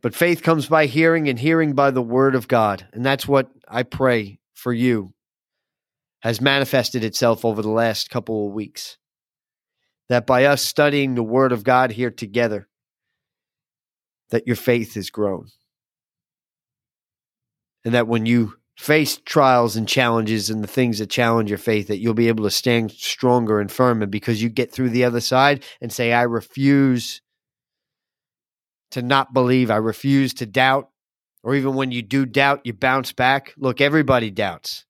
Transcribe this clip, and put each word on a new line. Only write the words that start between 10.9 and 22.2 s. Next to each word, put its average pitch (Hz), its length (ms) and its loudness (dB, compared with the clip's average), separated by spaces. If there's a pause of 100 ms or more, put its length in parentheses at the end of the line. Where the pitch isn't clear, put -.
the 120 60 0
word 123 300 2
of 110 140 -2
God 127 260 4
here 120 200 -4
together, 107 580 -4 (1600)
that 113 180 -2
your 120 80 0
faith 120 380 0
has 98 160 -8
grown. 95 380 -4 (2250)
And 117 100 -4
that 120 140 0
when 113 180 -2
you 117 280 2 (240)
face 151 400 0
trials 123 580 2
and 110 100 -2
challenges 113 640 0
and 110 140 -6
the 98 40 -8
things 120 320 0
that 107 100 -8
challenge 117 400 0
your 101 80 -4
faith, 107 320 -2
that 104 80 -4
you'll 110 160 -2
be 117 160 2